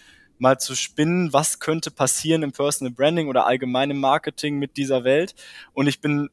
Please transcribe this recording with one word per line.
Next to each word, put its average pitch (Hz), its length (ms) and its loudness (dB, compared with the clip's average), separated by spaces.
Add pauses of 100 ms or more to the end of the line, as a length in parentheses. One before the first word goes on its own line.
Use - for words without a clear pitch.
(380)
mal 127 220 4
zu - 160 -6
spinnen, 165 560 0
was 143 300 0
könnte 160 300 -4
passieren 156 520 0
im 143 80 -4
Personal 139 420 -4
Branding 151 360 0
oder 127 160 2
allgemein 127 460 0
im 139 100 -4
Marketing 143 580 -2
mit 139 160 -6
dieser 131 300 -2
Welt. 151 280 2 (380)
Und 139 160 0
ich 139 140 0
bin, 147 320 -2